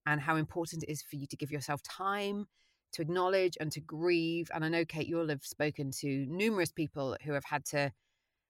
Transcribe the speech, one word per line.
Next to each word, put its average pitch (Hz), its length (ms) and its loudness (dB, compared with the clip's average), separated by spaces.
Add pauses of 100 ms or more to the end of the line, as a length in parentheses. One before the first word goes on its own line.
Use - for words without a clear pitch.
and 147 160 4
how 160 160 2
important 165 460 -2
it - 60 -6
is 147 120 -6
for - 160 -12
you 139 100 -6
to - 80 -10
give 143 160 -6
yourself 147 320 -2
time 202 640 -2 (480)
to - 80 -4
acknowledge 185 580 4
and 156 140 -2
to 151 80 -6
grieve. 165 720 2
And 160 100 -2
I 156 60 2
know, 170 160 2
Kate, 156 220 -4
you'll 165 200 0
have 143 160 -2
spoken 147 560 -2
to 139 300 0
numerous 185 420 2
people 143 540 -2
who 147 80 -2
have 139 100 0
had 147 220 -2
to 143 260 2 (580)